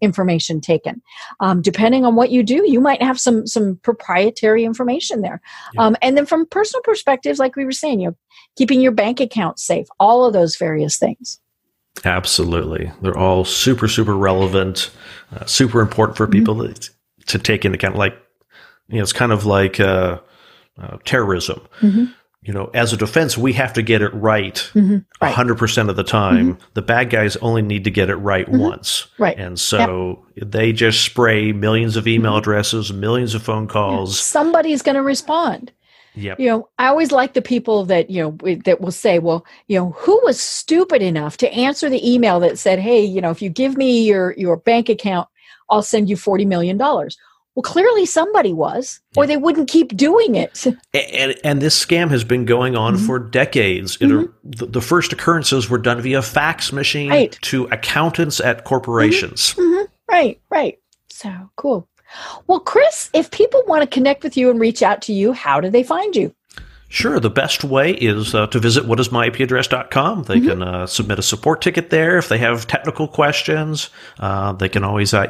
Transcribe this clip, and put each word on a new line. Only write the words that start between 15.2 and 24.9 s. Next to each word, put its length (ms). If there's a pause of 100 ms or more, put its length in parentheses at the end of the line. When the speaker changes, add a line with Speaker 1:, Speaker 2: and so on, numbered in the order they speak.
Speaker 2:
uh, 100
super 360
important 360
for 100
Speaker 1:
Mm-hmm. 120
Speaker 2:
people 340
to, 180 (360)
to 120
take 260
into 120
account. 180
Like, 220 (720)
you 100
know, 60
it's 100
kind 180
of 140
like, 340
uh, 400 (600)
uh, 240
terrorism. 560 (200)
Speaker 1:
Mm-hmm. 240 (380)
Speaker 2:
You 100
know, 200
as 200
a 40
defense, 400
we 160
have 200
to 80
get 200
it 120
right 400 (200)
Speaker 1:
Mm-hmm. 240 (240)